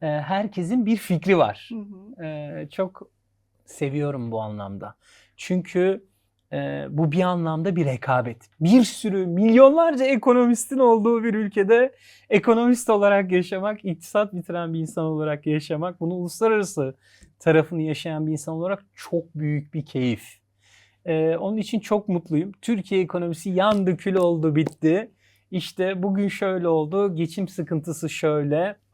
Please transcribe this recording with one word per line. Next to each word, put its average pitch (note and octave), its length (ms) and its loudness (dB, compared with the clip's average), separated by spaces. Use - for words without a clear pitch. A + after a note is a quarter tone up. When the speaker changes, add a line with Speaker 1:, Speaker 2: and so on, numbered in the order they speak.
Speaker 1:
Ee, E3 40 -6
herkesin F#3+ 800 -2
bir A3 100 2
fikri F#3 420 0
var. A2+ 340 0
Speaker 2:
Hı A3+ 60 -10
hı. G3+ 460 -16
Speaker 1:
Ee, D3+ 460 -10
çok F#3+ 320 -6
seviyorum C#3 680 -4
bu A2+ 80 -4
anlamda. G2+ 540 -10
Çünkü, F#3 680 -2
e, C#3+ 380 -6
bu D3 220 0
bir F3+ 100 0
anlamda E3+ 540 -2
bir E3+ 80 0
rekabet. B2+ 640 -4
Bir G#3 240 6
sürü, F#3+ 420 -4
milyonlarca C4 760 6
ekonomistin B3 760 2
olduğu A3+ 460 4
bir A3+ 100 0
ülkede G#3+ 600 2
ekonomist A#3 600 4
olarak G3+ 420 4
yaşamak, F#3+ 520 -2
iktisat G3 500 -4
bitiren E3+ 400 -6
bir E3 40 -4
insan D#3+ 260 -6
olarak D3+ 420 -4
yaşamak, D#3 540 -4
bunu E3+ 140 -4
uluslararası F3+ 800 -2
tarafını D#3+ 440 2
yaşayan D#3 440 -6
bir D#3 60 -4
insan D#3 220 -8
olarak F#3 300 -6
çok - 400 -6
büyük D3 400 -4
bir D3+ 120 -8
keyif. B2 520 -4
Ee, D#3+ 320 0
onun G3+ 200 -4
için G#3+ 240 -4
çok G#3 280 -2
mutluyum. E3+ 440 -2
Türkiye G3 380 -2
ekonomisi F3 500 -4
yandı, F#3+ 460 2
kül F#3+ 180 -4
oldu, E3+ 420 2
bitti. D#3+ 540 0
İşte F#3 520 -4
bugün G3 260 0
şöyle F#3+ 400 -2
oldu, E3 480 0
geçim E3 320 -4
sıkıntısı D#3+ 600 -6
şöyle. D3+ 680 0